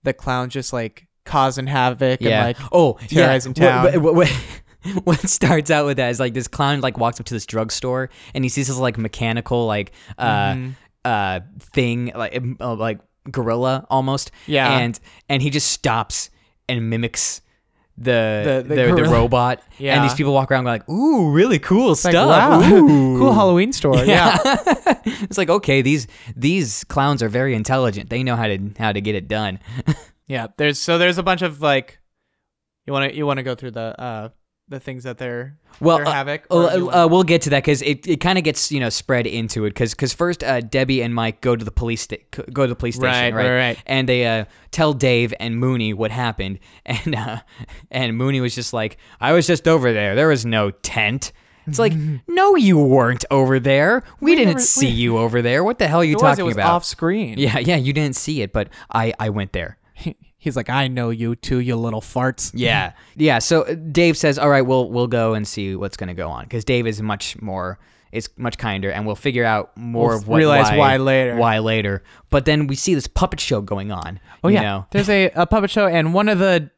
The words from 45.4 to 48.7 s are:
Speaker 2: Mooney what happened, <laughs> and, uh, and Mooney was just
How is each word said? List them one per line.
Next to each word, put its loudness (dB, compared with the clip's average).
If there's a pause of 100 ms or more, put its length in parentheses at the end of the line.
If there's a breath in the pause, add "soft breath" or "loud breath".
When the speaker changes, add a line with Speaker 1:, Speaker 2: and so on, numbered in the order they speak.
Speaker 2:
Mooney 0
what -4
happened, -6 (120)
<laughs> -20
and, -6
uh, -8 (500 loud breath)
and -4
Mooney 0
was -4
just -8